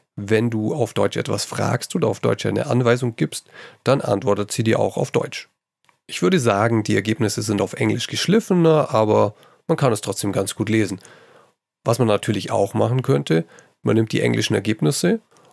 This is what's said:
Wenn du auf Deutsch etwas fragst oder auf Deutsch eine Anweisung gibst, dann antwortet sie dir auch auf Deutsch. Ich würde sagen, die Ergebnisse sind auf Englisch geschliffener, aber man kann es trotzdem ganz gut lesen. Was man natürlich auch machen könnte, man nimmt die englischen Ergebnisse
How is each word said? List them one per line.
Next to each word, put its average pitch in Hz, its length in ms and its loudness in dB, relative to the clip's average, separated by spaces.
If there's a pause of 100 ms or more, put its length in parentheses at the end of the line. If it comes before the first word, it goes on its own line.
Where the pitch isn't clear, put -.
(160)
Wenn 110 320 0
du 113 260 -2
auf 120 200 -4
Deutsch 101 240 0
etwas 107 260 -4
fragst - 500 -4
oder 175 140 0
auf 110 120 -4
Deutsch 113 260 -2
eine 107 200 -2
Anweisung 123 500 0
gibst, - 300 -4 (380)
dann 139 160 2
antwortet 101 500 0
sie 113 140 -2
dir 110 140 2
auch 104 180 -2
auf - 140 -2
Deutsch. - 380 -10 (600)
Ich - 120 -10
würde 180 200 2
sagen, 113 420 2
die 107 140 0
Ergebnisse 104 440 -2
sind 101 220 0
auf 95 120 -2
Englisch 120 340 0
geschliffener, 160 840 2
aber 107 420 4 (340)
man 165 100 0
kann 131 140 4
es 104 100 -2
trotzdem 101 300 -4
ganz 98 240 -4
gut 104 120 -4
lesen. 104 320 0 (840)
Was 117 140 2
man 120 100 4
natürlich 104 420 0
auch 104 240 0
machen 117 280 0
könnte, 143 440 0 (360)
man 113 120 2
nimmt 110 180 2
die - 80 -2
englischen 113 320 0
Ergebnisse 143 680 0 (320)